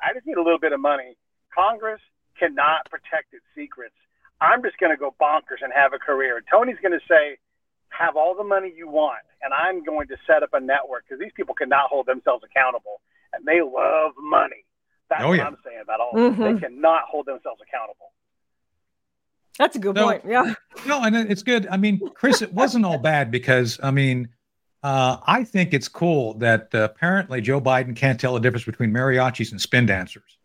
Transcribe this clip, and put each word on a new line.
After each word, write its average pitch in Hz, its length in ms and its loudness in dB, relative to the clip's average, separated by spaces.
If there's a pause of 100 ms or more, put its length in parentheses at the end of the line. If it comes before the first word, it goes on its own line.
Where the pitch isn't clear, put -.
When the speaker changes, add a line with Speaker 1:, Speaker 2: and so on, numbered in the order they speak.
Speaker 1:
I 156 140 -2
just 254 100 -14
need 285 120 -6
a 175 60 2
little 165 160 4
bit 151 140 0
of 135 60 -2
money. 135 360 -2 (380)
Congress 214 480 -2 (380)
cannot 151 500 0
protect - 440 -8
its 123 120 -20 (100)
secrets. 135 380 -18 (480)
I'm 220 220 2
just 202 160 -6
gonna 160 180 2
go 135 240 -6
bonkers 147 400 0
and 131 100 -8
have 139 220 4
a 135 60 -8
career." 131 500 -2
Tony's 226 320 4
gonna 175 260 0
say, 147 300 4 (520)
"Have 165 260 -2
all 165 200 2
the 208 80 -8
money 190 320 -2
you 165 140 -16
want, 147 320 -2 (220)
and 135 100 -4
I'm 170 300 -2
going 151 240 -4
to 131 180 -12
set 156 160 4
up 147 120 -2
a 143 60 0
network 131 480 -4
'cause - 120 -14
these - 160 -12
people - 180 -8
cannot 139 380 0
hold 135 160 -2
themselves 127 360 -2
accountable, 123 580 -2 (320)
and 113 120 -14
they 165 160 2
love 151 580 0
money." - 460 -2 (420)
That's 160 160 -4
Speaker 2:
Oh, 151 60 0
Speaker 1:
what 180 80 2
Speaker 2:
yeah. 139 80 -2
Speaker 1:
I'm - 180 -10
saying 117 200 -16
about 110 180 -6
all 120 140 -4
Speaker 3:
Mm-hmm. 233 260 2
Speaker 1:
this. 214 140 0
They 185 120 -6
cannot 156 360 2
hold 151 240 -8
themselves 127 340 -12
accountable. 107 500 -14 (1500)
Speaker 3:
That's 294 160 2
a 233 40 -6
good 196 160 -2
Speaker 2:
No. 214 100 4
Speaker 3:
point. 220 220 0
Yeah. 226 280 0 (320)
Speaker 2:
No, 277 160 0
and 220 120 2
it, 226 160 0
it's 190 120 -2
good. 233 240 0
I 190 100 -2
mean, 196 220 2 (160)
Chris, - 260 2
it 208 100 -6
wasn't 233 340 2
all 165 120 0
bad 143 320 0
because, 123 540 2
I 139 80 0
mean, 127 380 0 (520)
uh, 131 360 0 (100)
I 226 160 2
think 180 320 0
it's 127 120 -2
cool 143 520 0
that, 113 340 2
uh, 113 60 2
apparently 170 600 0
Joe 131 220 0
Biden 127 340 0
can't 131 240 2
tell 127 140 0
the 120 60 0
difference 120 260 0
between 113 260 -2
mariachis 127 600 0
and 101 100 -12
spin 123 240 2
dancers. - 580 -4